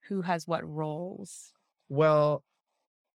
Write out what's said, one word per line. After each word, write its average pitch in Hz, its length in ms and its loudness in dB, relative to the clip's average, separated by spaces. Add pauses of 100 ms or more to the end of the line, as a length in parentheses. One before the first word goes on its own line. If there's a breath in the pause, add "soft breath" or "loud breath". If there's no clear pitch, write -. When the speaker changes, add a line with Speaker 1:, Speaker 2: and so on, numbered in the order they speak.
Speaker 1:
who 196 140 -4
has 170 260 -4
what 165 200 -4
roles. 156 840 -10 (380)
Speaker 2:
Well 151 540 4 (720)